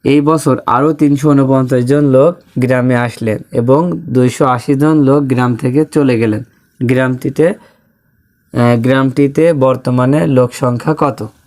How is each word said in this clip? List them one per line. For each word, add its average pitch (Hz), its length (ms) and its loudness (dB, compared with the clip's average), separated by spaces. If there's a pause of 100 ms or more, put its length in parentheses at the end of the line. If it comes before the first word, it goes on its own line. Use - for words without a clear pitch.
এই 143 160 2
বছর 147 460 0
আরও 143 260 0
তিনশো 147 380 0
ঊনপঞ্চাশ 131 540 2
জন 143 200 0
লোক 131 320 2 (220)
গ্রামে 127 380 0
আসলেন 117 420 -4 (140)
এবং 139 480 0
দুইশো 127 440 0
আশি 123 300 -2
জন 151 280 2
লোক 139 220 2
গ্রাম 123 320 -2
থেকে 131 280 -2
চলে 135 340 0
গেলেন। 110 240 -2 (400)
গ্রামটিতে, 127 680 0
আহ, - 1300 -6
গ্রামটিতে 135 720 0
বর্তমানে 131 720 0
লোক 127 280 0
সংখ্যা 123 440 -2
কত? 123 280 -4 (200)